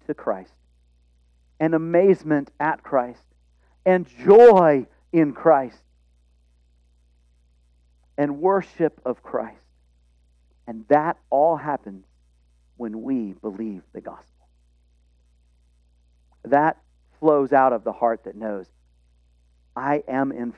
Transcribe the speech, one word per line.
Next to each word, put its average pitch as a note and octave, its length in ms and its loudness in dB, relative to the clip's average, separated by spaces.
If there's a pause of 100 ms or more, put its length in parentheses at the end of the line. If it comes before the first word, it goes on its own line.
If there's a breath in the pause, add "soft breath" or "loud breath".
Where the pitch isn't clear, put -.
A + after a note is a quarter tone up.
to D3+ 60 -8
Christ, - 380 -10 (1080)
and D#3+ 140 -2
amazement E3 840 0
at D3+ 240 -4
Christ, B2 400 -6 (640)
and F#3 200 0 (180)
joy F#3+ 600 8 (260)
in D#3 200 2
Christ, C3+ 460 0 (2500)
and C#3+ 220 -6
worship F3+ 640 -4
of B2 180 -8
Christ. A2+ 340 -10 (1120)
And A2+ 220 -16
that D3+ 280 0 (140)
all D3+ 260 0
happens C3+ 480 -10 (720)
when A2 260 -12
we A#2+ 320 -8
believe G#2 480 -12 (100)
the G#2+ 80 -18
gospel. - 480 -20 (2000)
That D4+ 340 0 (400)
flows C#3+ 340 2
out C3 200 4
of A2 120 -6
the A2 80 -6
heart A2+ 320 -4
that G2 120 -18
knows, G#2 300 -10 (1080)
"I C#3+ 320 -4
am C3+ 260 -4
in A#2+ 260 -10